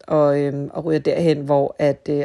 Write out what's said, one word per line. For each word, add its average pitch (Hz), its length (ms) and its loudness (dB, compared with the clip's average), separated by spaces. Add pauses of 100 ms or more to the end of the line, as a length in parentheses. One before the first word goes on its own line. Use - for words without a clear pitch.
og, 147 340 2
øhm, 143 320 -4
og 156 120 -8
ryger 156 160 0
derhen, 156 400 0
hvor 139 380 0
at, 143 320 -2
øh, 143 140 0